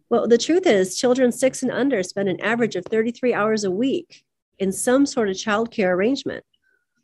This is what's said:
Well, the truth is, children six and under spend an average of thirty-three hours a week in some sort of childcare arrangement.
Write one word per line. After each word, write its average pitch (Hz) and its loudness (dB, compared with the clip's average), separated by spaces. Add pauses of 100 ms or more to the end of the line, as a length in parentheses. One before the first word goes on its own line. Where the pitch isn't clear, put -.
Well, 233 2
the 233 6
truth 339 2
is, 190 2
children 247 2
six 262 -2
and 254 -2
under 247 0
spend 196 -4
an 180 -4
average 226 -2
of 180 -8
thirty-three 233 0
hours 208 0
a 190 -2
week 220 -4 (340)
in 196 -2
some 254 2
sort 240 -2
of 190 -2
childcare 214 -2
arrangement. 202 -2 (580)